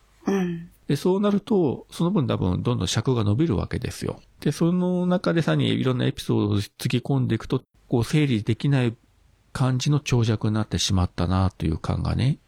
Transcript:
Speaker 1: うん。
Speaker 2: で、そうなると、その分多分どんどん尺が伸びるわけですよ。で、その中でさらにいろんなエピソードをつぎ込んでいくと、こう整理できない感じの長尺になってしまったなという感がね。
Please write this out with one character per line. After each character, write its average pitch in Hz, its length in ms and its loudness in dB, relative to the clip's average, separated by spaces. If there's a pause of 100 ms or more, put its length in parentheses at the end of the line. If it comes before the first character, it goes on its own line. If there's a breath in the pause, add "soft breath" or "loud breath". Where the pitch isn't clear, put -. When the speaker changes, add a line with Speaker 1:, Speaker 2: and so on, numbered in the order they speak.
(260)
Speaker 1:
う 196 120 0
ん。 175 300 -4 (180)
Speaker 2:
で、 147 100 0
そ 185 200 0
う 196 40 0
な 208 100 2
る 202 100 2
と、 180 500 0
そ - 140 -4
の 170 60 2
分 170 160 2
多 110 100 0
分 98 260 0
ど 120 120 -2
ん 113 40 -2
ど 104 60 -4
ん - 40 -2
尺 127 260 0
が 117 100 0
伸 104 120 2
び 160 100 2
る 120 100 0
わ 85 100 -2
け 85 120 -4
で - 120 0
す - 140 -10
よ。 - 160 -6 (200)
で、 147 120 0
そ 170 180 2
の 180 360 0
中 180 260 2
で 165 80 2
さ 160 120 0
ら 156 40 2
に 117 240 2
い - 20 0
ろ 127 120 0
ん 123 40 -2
な 123 60 0
エ 131 80 0
ピ - 100 -12
ソ 120 140 0
ー 107 120 2
ド 104 80 0
を 101 40 2
つ - 280 -6
ぎ 123 100 0
込 135 220 -2
ん 120 80 0
で 113 80 0
い - 20 -2
く - 100 -14
と、 135 140 -2 (260)
こ 123 120 2
う 113 40 0
整 151 220 2
理 113 160 0
で 110 120 -2
き - 140 -2
な 135 160 2
い 117 100 0 (600)
感 127 240 0
じ 147 120 -2
の 147 80 2
長 120 260 0
尺 110 240 0
に 107 60 0
な 107 100 -2
っ - 40 -10
て 90 100 -2
し - 140 -2
ま 92 120 4
っ 90 60 0
た 87 160 -4
な 92 240 2
と - 140 -6
い 82 60 0
う 82 80 -2
感 87 240 -4
が 82 120 -2
ね。 113 340 0